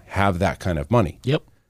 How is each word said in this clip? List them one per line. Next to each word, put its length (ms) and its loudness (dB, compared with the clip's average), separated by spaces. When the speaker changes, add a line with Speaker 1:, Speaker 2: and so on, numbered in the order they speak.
Speaker 1:
have 320 0
that 200 0
kind 200 -2
of 120 -8
money. 320 0
Speaker 2:
Yep. 200 -2